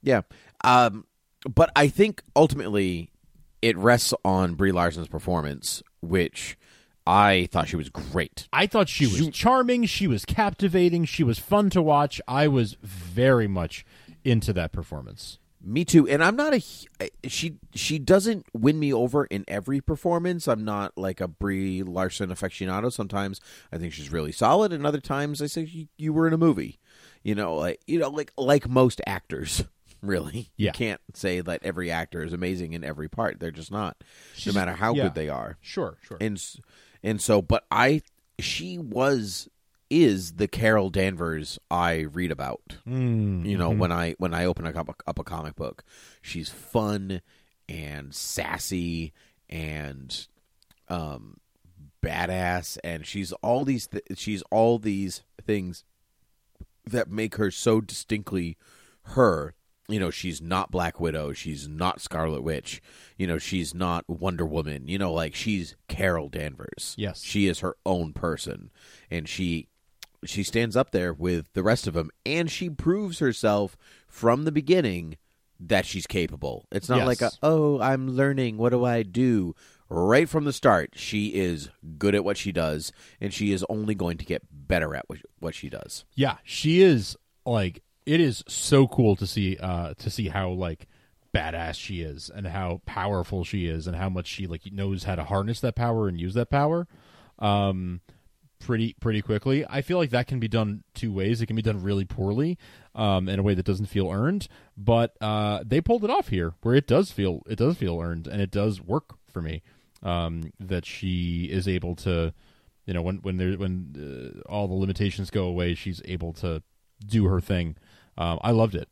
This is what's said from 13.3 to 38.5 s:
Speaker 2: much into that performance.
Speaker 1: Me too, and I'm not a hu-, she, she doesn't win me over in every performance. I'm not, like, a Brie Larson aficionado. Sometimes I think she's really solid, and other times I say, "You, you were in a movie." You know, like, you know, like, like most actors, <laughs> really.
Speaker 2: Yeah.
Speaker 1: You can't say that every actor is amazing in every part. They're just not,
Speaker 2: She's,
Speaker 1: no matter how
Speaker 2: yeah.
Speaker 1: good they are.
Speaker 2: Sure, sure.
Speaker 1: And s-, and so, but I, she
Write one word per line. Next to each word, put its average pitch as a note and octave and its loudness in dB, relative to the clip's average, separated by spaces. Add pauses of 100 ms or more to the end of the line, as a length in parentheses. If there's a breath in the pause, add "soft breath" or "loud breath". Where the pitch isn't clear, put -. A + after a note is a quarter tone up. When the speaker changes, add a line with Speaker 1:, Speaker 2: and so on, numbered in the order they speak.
Speaker 2:
much F2+ -4 (360 loud breath)
into A#2 2
that F2 0
performance. C#2 -10 (220)
Speaker 1:
Me A#2+ -2
too, D#3 8
and C#3+ 4
I'm G3+ 4
not D4 2
a A#3+ 4
hu-, - -8 (200)
she, D#3+ -6 (180)
she D#3 -2
doesn't F#3+ 4
win C#3 4
me D3 2
over B2 2
in G2 -6
every C3 -2
performance. E3+ -2
I'm A2 2
not, G2+ -4
like, F#2 -4
a F2+ -2
Brie F#2+ -2
Larson F#2 -4
aficionado. F#2+ -4
Sometimes G2 -4 (320 loud breath)
I E2+ -8
think E2 -6
she's D2 -10
really D#2+ -2
solid, F3 4
and D3 -4
other D3 0
times C#3+ -4
I D3 -4
say, E3 -6
"You, D#3+ -12 (100)
you D#3 -2
were E3 4
in D#3+ 4
a D#3+ 2
movie." A#2 2 (460 soft breath)
You G#2 0
know, F#2 0
like, D#2+ -2
you E3+ 2
know, D3 0
like, D3 -6
like C#3 4
most B2+ 6
actors, D#2 -4 (200)
<laughs> - -20
really. F#2 -4
Speaker 2:
Yeah. G#2 2
Speaker 1:
You D2+ 0
can't A2 -4 (140)
say F2+ -2
that F2 -6
every F2 -4
actor E2 -4
is E2 -4
amazing F2 -4
in E2+ -8
every D2+ -8
part. - -4
They're E2 -6
just D#2+ -14
not, G2+ -4 (400 loud breath)
Speaker 2:
She's, - -4
Speaker 1:
no G2+ 2
matter F2+ -2
how A2 0
Speaker 2:
yeah. C#3 2
Speaker 1:
good F2 0
they D#2 -4
are. C2 -6
Speaker 2:
Sure, G#2+ -8
sure. F2+ -16
Speaker 1:
And G#2+ -2
s-, - -14 (420 soft breath)
and G#2+ -2
so, G#2 4
but - 2
I, C3+ 4 (360)
she F3+ -6